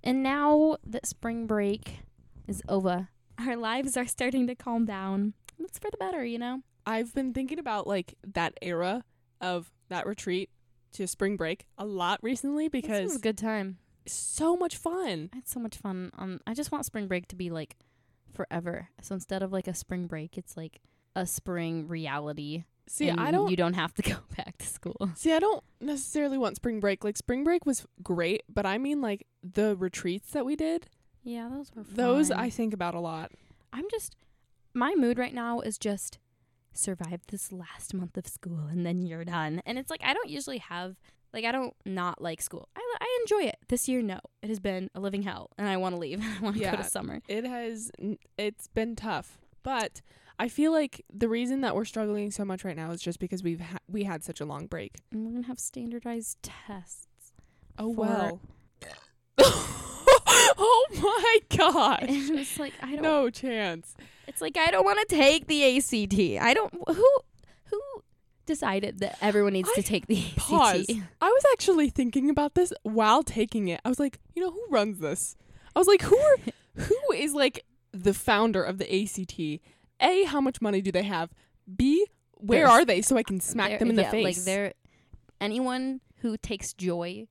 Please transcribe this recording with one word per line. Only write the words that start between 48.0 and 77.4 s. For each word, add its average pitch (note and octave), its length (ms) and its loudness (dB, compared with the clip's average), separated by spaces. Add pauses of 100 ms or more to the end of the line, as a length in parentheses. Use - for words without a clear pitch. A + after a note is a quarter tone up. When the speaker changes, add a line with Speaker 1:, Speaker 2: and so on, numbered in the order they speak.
Speaker 2:
n-, G3+ 180 -6 (200)
it's G#3 300 -6
been A3+ 280 -4
tough, G3+ 400 -8 (260)
but B3 380 -6 (400)
I B3 80 0
feel D4 240 2
like D4+ 400 0
the A3+ 160 -2
reason B3 340 -2
that A#3+ 120 0
we're G#3 100 -2
struggling G#3 460 -4
so G3+ 140 -6
much F#3+ 200 -6
right F3+ 120 -6
now D#3+ 160 -8
is E3+ 100 -10
just F3 160 -6
because F#3 240 -6
we've E3+ 180 -4
ha-, F3 180 -12 (100)
we G3+ 160 -4
had E3+ 180 -6
such - 180 -12
a D3 40 -4
long D3 220 -10
break. D#3+ 280 -12 (160)
Speaker 1:
And A3 160 -8
we're A3+ 60 -10
gonna A#3+ 160 -8
have B3+ 100 -12
standardized A#3 840 -10
tests - 640 -16 (720)
Speaker 2:
Oh, A3 160 -4
Speaker 1:
for G#3+ 60 -4
Speaker 2:
well. G3+ 400 0 (1000)
<laughs> - 360 6 (840)
Oh A#4 260 8 (160)
my G#4+ 540 4
gosh. C#4+ 460 6
Speaker 1:
<laughs> - 60 -2
And C#4 300 0
it's C#4 200 -6
like, C#4+ 140 -8 (100)
I C4 100 -8
don't D4 100 -4
Speaker 2:
No D4+ 280 2
chance. G#3+ 640 -4 (320)
Speaker 1:
It's - 140 -10
like, D#4+ 160 -4
I E4 140 4
don't F#4 140 4
wanna G4+ 220 4
take D#4 400 6
the D4 180 2
A C4 160 6
C A3 260 0
T. F#3+ 320 2
I A#3+ 160 4
don't, G#4+ 180 0 (160)
who, F#4+ 200 6 (560)
who G#4 160 -4 (640)
decided G3+ 540 -2
that - 200 -6
everyone G3+ 340 4
needs F#3 180 0
to A#4+ 80 2
Speaker 2:
I - 20 -2
Speaker 1:
take G3 240 -2
the A3 100 2
A - 20 0
C F3 120 -2
T? - 60 -12
Speaker 2:
Pause. A3 500 4 (340)
I E4 80 4
was B4+ 140 6 (100)
actually E4 380 4
thinking C4 400 2
about D4 240 2
this F4+ 180 4 (100)
while A3 400 4
taking A3 460 -2
it. E3+ 160 -2
I - 40 0
was B3+ 100 0
like, C#4+ 200 -2 (160)
you E4+ 80 -2
know, F#4 80 0
who G4 200 -10
runs G#3+ 300 2
this? D#3 360 -4 (380)
I - 40 4
was F4+ 100 6
like, G4+ 140 8
who - 160 8
are, D5 180 8 (200)
Speaker 1:
<laughs> - 260 -12
Speaker 2:
who G#4+ 140 2 (180)
is, C#4+ 200 0
like, C4+ 300 2 (280)